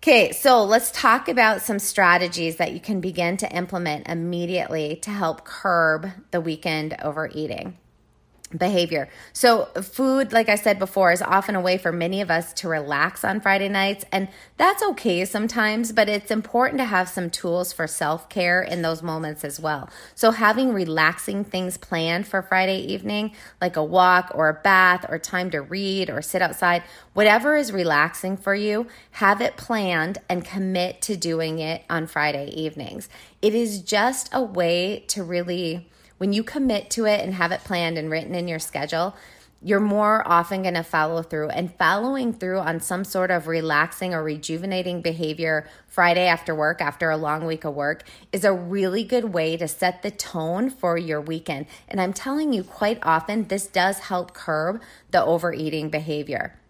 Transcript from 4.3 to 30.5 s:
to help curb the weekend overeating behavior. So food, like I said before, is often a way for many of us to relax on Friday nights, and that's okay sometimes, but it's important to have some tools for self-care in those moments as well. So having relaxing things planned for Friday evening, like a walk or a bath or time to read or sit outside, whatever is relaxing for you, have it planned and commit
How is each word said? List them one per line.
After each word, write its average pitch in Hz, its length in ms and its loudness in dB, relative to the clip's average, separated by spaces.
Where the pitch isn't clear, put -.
to - 120 -12
help 196 340 -4
curb 165 640 0
the 175 80 0
weekend 156 600 -4
overeating 151 760 -6
behavior. 170 500 0
So 233 340 4
food, 262 540 0
like 220 160 4
I 208 60 6
said 208 240 2
before, 190 320 4
is 175 100 2
often 196 320 2
a 185 80 0
way 185 160 2
for 185 140 -2
many 175 300 -2
of 180 100 -2
us 170 220 -2
to - 140 -8
relax 151 560 -2
on 208 180 0
Friday 196 280 2
nights, 196 420 -2
and 196 160 0
that's 370 240 4
okay 233 420 0
sometimes, 220 680 -2
but 214 180 4
it's 208 220 -2
important 240 480 0
to 262 60 0
have 185 240 0
some 180 200 -4
tools 180 420 -2
for - 140 -4
self-care 175 800 0
in 175 180 -4
those 160 220 -2
moments 160 400 -6
as 143 160 -8
well. 151 280 -4
So 226 160 4
having 226 420 4
relaxing 175 720 0
things 185 340 -6
planned 170 480 -2
for 190 160 -2
Friday 190 380 0
evening, 208 420 -4
like 175 140 -2
a 156 80 0
walk 180 500 6
or 156 160 4
a 156 60 0
bath 185 520 6
or 160 120 -4
time 185 320 -4
to 156 100 -4
read 190 480 -4
or - 140 -6
sit - 180 -2
outside, 175 400 0
whatever 226 420 6
is 277 160 0
relaxing 170 640 0
for 196 200 0
you, 208 320 -2
have 202 300 2
it - 160 -2
planned 185 600 -2
and 180 160 -2
commit 185 600 -4